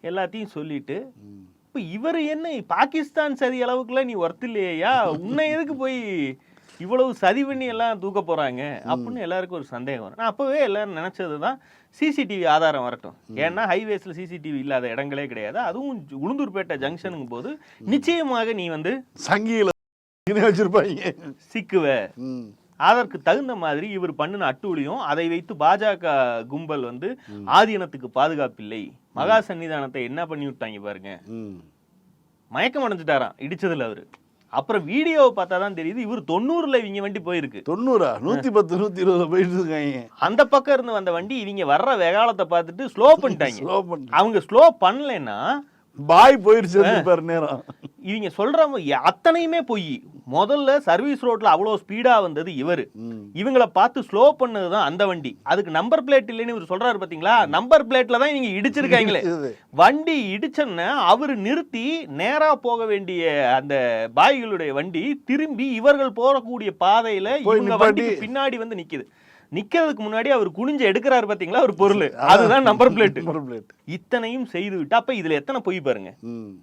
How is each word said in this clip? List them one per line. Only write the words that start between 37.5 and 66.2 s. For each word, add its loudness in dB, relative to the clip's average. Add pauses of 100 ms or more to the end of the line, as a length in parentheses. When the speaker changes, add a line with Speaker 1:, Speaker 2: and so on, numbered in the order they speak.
Speaker 2:
தொண்ணூறா? 0 (100)
நூத்தி -2
பத்து, 2
நூத்தி -2
இருபதுல 4
போயிட்டு 0
இருக்காங்க. -4 (160)
Speaker 1:
அந்த 4
பக்கம் 2
இருந்து -2
வந்த -2
வண்டி -4
இவங்க -4
வர்ற 4
வேகாலத்தை 2
பார்த்துட்டு -2
ஸ்லோ 6 (100)
பண்ணிட்டாங்க. -2
Speaker 2:
ஸ்லோ -2
பண்ணிட்டாங்க. -2
Speaker 1:
அவங்க 4
ஸ்லோ 8 (160)
பண்ணலைன்னா 0 (600)
Speaker 2:
பாய் 8
போயிட்டு 6
Speaker 1:
ஆ. -6
Speaker 2:
சேர்ந்துப்பாரு 4
நேரம். -2 (420)
Speaker 1:
இவங்க -6
சொல்ற 0
ம-, -4
எ-, 0
அத்தனையுமே 2
பொய். -4 (360)
முதல்ல 2
சர்வீஸ் 0
ரோட்ல 2
அவ்வளோ 4
ஸ்பீடா 2
வந்தது -4
இவரு, -2 (100)
Speaker 2:
ம். -14 (120)
Speaker 1:
இவங்களை 4
பார்த்து 2
ஸ்லோ 2 (140)
பண்ணது -2
தான் 2
அந்த -2
வண்டி. -4 (100)
அதுக்கு 0
நம்பர் 2
பிளேட் 2
இல்லைன்னு -6
இவர் -8
சொல்றாரு 0
பாத்தீங்களா, 2
Speaker 2:
ம். 2
Speaker 1:
நம்பர் 4
பிளேட்ல 2
தான் 2
இவங்க -2
இடிச்சிருக்காங்களே. 2
Speaker 2:
இடிச்சது. -4 (200)
Speaker 1:
வண்டி 4 (160)
இடிச்சோன்ன -4 (160)
அவரு 4
நிறுத்தி -4 (200)
நேரா 0
போக -2
வேண்டிய -2 (320)
அந்த 0 (400)
பாய்களுடைய 2
வண்டி -4 (200)
திரும்பி -2
இவர்கள் 2